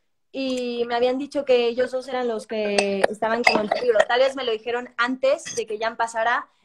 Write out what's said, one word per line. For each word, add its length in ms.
y 560
me 80
habían 220
dicho 260
que 240
ellos 240
dos 160
eran 200
los 200
que 600
estaban 340
como 180
en 80
peligro. 380
Tal 120
vez 160
me 100
lo 60
dijeron 460
antes 580
de 120
que 100
Jan 200
pasara, 500